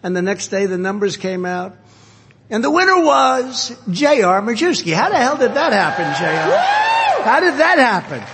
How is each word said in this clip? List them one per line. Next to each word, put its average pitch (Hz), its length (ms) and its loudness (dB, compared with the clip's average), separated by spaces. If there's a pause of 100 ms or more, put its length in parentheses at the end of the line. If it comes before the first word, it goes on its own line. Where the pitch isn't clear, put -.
And 180 140 -4
the 180 80 -2
next 196 240 -4
day 196 180 -2
the 185 140 -2
numbers 196 360 -4
came 185 300 -6
out. 180 320 -8 (720)
And 226 140 -2
the 285 80 0
winner 370 340 4
was 262 720 0 (140)
J 277 320 2
R 185 180 4
Majewski. 226 520 -2
How 220 160 2
the 392 80 0
hell 269 200 2
did 247 160 0
that 277 200 0
happen, 175 440 0
J - 80 -4
R? 762 1000 0
How 247 160 2
did 330 200 0
that 339 180 4
happen? 190 440 0 (120)